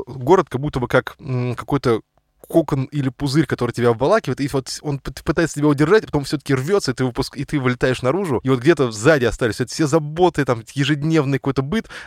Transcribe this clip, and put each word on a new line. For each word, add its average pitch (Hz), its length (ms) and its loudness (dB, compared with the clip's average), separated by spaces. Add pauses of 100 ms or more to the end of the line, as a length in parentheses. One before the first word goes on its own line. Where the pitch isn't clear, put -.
город 135 420 2
как 127 120 -6
будто 143 200 -4
бы 120 80 -2
как, - 320 0
м, 123 340 -4
какой-то 127 460 0 (480)
кокон 147 360 0
или 139 240 -4
пузырь, 139 380 0
который 120 260 -2
тебя 120 180 2
обволакивает, 135 500 0
и 139 120 -2
вот 135 160 -4 (140)
он 143 160 -4
п-, - 140 -10 (120)
пытается 165 320 -2
тебя 151 120 2
удержать, 151 360 4
а - 20 -14
потом 143 180 -2
всё-таки 143 300 -2
рвётся, 139 380 0
и - 20 -14
ты 131 100 -2
выпуск-, 127 320 -4
и 135 80 -6
ты 151 160 -2
вылетаешь 127 420 0
наружу, 143 400 0
и 131 80 -2
вот 131 100 2
где-то 139 320 4
сзади 120 320 4
остались 110 360 0
вот 117 100 -4
все 160 160 -2
заботы, 156 580 2
там, 113 180 -2 (120)
ежедневный 143 640 0
какой-то 135 240 -2
быт, 180 260 -4 (180)